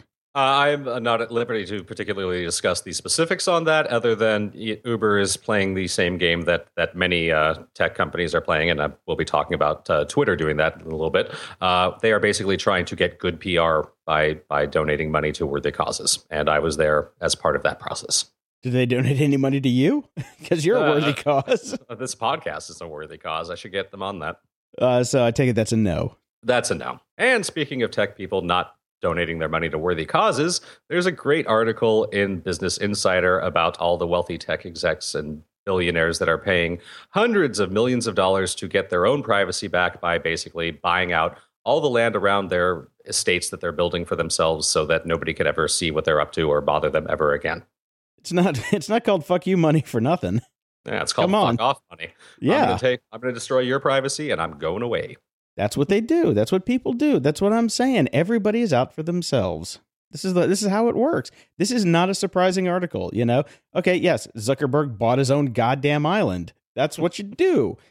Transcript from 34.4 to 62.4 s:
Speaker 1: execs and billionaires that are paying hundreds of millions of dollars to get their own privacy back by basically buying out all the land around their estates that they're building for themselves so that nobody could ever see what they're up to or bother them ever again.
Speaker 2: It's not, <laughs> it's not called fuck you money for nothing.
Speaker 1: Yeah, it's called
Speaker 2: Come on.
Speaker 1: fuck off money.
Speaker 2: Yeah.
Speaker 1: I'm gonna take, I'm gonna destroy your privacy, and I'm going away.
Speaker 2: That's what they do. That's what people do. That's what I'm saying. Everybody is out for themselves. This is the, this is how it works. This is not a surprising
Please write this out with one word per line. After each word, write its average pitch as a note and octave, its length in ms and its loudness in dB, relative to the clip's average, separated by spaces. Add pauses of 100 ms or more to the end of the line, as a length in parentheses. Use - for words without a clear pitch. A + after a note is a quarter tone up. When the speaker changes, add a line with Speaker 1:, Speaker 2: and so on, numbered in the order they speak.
Speaker 1:
execs E2 480 -4
and D2+ 260 -8 (240)
billionaires E2+ 540 0
that E2 100 0
are D#2+ 80 2
paying F2 420 0 (300)
hundreds G3 500 2
of F#2+ 120 0
millions A#2 340 0
of A2+ 80 -4
dollars F#2+ 420 2
to G2+ 120 -8
get F#2+ 240 -2
their F2+ 160 2
own C#3 160 0
privacy G2+ 440 0
back F2 340 0
by E2+ 180 0
basically E2 500 -4
buying F2 440 0
out E2+ 240 0 (280)
all C#3 160 2
the D3 80 2
land A#2 260 2
around G2 340 0
their F2+ 380 0 (180)
estates - 440 0
that - 120 -12
they're F2 100 -4
building E2+ 340 -2
for E2+ 100 -4
themselves D#2+ 520 0
so D#2 180 0
that D#2 200 0
nobody D#2+ 280 -2
could D#2+ 140 0
ever D2 200 0
see E2 220 -2
what D2+ 160 0
they're D2+ 160 4
up D2 120 -4
to E2+ 160 0
or D2 120 2
bother D2 300 0
them D2+ 180 0
ever D2+ 240 2
again. D#2+ 300 -4 (560)
Speaker 2:
It's - 120 -12
not, F3 340 2
<laughs> - 80 -6
it's G3+ 140 0
not A3+ 160 0
called F#3+ 220 0
fuck F3+ 220 0
you F#3 100 4
money D#3+ 240 4
for - 180 -4
nothing. A#2 420 0 (440)
Speaker 1:
Yeah, - 160 -4
it's - 120 -4
called - 120 0
Speaker 2:
Come F#3 100 2
on. A#2+ 220 2
Speaker 1:
fuck A2+ 80 0
off C3+ 160 0 (100)
money. E2 220 -14 (260)
Speaker 2:
Yeah. C3 220 2
Speaker 1:
I'm C4 60 2
gonna F#2 120 0
take, B2 220 0 (100)
I'm A2 100 -14
gonna B2+ 120 -4
destroy B2 260 -2
your B2+ 220 0
privacy, C#3 500 0
and E2+ 100 0
I'm D#2+ 160 -6
going E2 240 -4
away. A2+ 360 -4 (400)
Speaker 2:
That's G#2 180 -2
what C#3+ 140 0
they G3+ 100 4
do. A#3 340 2
That's G#2 200 2
what F#3 120 0
people B3+ 280 -2
do. B3+ 260 2
That's C#3+ 220 0
what G3+ 100 2
I'm A#3 160 2
saying. A#3+ 460 2
Everybody G#3 480 2
is A3 100 0
out C3 240 2
for D#3+ 80 -6
themselves. A2+ 760 -2 (300)
This - 140 -14
is F#3 100 -2
the, F3 140 4
this G3 160 2
is G#3 60 2
how A3 180 2
it A#3 80 0
works. D4 360 0 (260)
This G3+ 120 0
is A#3+ 140 2
not E3+ 260 4
a G3 60 -2
surprising F#3 540 2